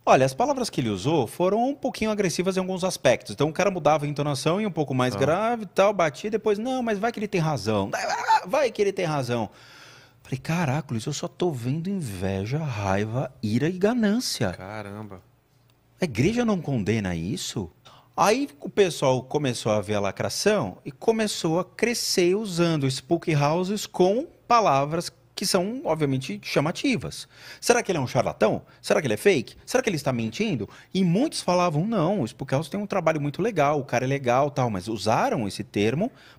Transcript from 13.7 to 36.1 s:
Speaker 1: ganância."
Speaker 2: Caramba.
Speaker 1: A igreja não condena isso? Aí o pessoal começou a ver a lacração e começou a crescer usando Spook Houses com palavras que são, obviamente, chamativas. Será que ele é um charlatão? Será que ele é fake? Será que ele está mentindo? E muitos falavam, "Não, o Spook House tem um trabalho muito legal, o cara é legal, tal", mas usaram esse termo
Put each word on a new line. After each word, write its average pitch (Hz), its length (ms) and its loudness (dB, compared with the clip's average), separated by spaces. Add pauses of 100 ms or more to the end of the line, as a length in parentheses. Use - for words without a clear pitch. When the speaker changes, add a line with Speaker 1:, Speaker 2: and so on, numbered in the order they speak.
Speaker 1:
ganância." 208 760 0
Speaker 2:
Caramba. 101 680 -14 (760)
Speaker 1:
A 190 60 -2
igreja 170 400 0
não 208 160 2
condena 107 560 0
isso? 87 540 -6 (440)
Aí 247 360 2 (100)
o - 80 -12
pessoal 139 540 2
começou 131 500 -2
a 107 80 2
ver 101 140 -4
a 101 60 0
lacração 107 840 0
e 143 80 -12
começou 208 680 -2
a 180 60 -2
crescer 190 680 0
usando 170 520 0
Spook 160 480 -2
Houses 175 520 0
com 202 400 2 (200)
palavras 165 640 4 (260)
que - 80 -6
são, 202 400 0
obviamente, 156 600 -2
chamativas. 151 840 -2 (340)
Será 233 220 4
que - 80 -2
ele 170 80 0
é - 20 0
um 127 60 0
charlatão? 113 560 2 (180)
Será 202 200 0
que 151 80 -2
ele 110 60 2
é - 20 2
fake? 175 400 2 (100)
Será 254 160 0
que 240 60 -4
ele 185 80 0
está 139 160 -2
mentindo? 117 560 -4 (260)
E 185 80 2
muitos 196 380 2
falavam, 175 440 2
"Não, 202 360 0
o 127 40 -2
Spook - 300 -8
House 151 140 -2
tem 196 100 -6
um 208 80 -6
trabalho 160 340 0
muito 143 220 -4
legal, 151 380 2
o 131 40 -4
cara 127 200 0
é - 20 -2
legal, 135 420 2
tal", 131 220 0
mas 95 160 -4
usaram 113 600 0
esse 98 160 -8
termo 120 440 0 (300)